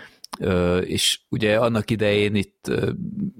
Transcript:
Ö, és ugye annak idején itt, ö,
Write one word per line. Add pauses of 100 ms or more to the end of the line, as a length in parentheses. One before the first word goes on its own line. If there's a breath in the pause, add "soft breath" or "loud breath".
(400 loud breath)
Ö,
és (100)
ugye
annak
idején
itt,
ö, (480)